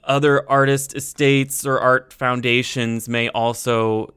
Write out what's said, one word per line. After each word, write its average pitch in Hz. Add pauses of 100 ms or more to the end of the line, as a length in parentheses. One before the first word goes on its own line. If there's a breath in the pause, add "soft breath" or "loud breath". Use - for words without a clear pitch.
other 139
artist 135
estates 139
or 135
art 127
foundations 120
may 117
also 113